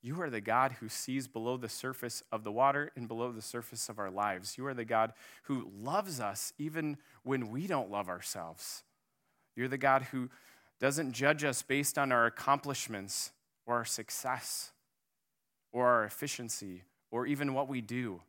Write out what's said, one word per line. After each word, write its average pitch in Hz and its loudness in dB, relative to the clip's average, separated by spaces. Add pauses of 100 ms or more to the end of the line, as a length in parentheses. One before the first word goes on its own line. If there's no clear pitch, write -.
you 151 -4
are 156 -2
the 110 -2
God 123 4
who 113 -10
sees 127 -4
below 117 -2
the 123 -6
surface 123 -6
of 110 -4
the 107 -4
water 139 4
and 120 -8
below 117 -2
the 110 -10
surface 117 -8
of 110 -10
our 98 -4
lives. 98 -2
You 127 -6
are 135 -4
the 120 -4
God 113 4 (320)
who 135 -2
loves 147 -2
us 107 -4
even 151 -4 (220)
when 127 0
we 139 -4
don't 135 -2
love 101 -2
ourselves. 87 -8 (720)
You're 127 0
the 127 -2
God 135 6
who 127 -4 (480)
doesn't 139 2
judge 143 4
us 139 0
based 143 2
on 135 4
our 117 8
accomplishments 127 0 (340)
or 120 2
our 113 0
success - -4 (1000)
or 123 4
our 117 8
efficiency 104 -6 (260)
or 120 0
even 139 0
what 135 2
we 131 -4
do. 110 -4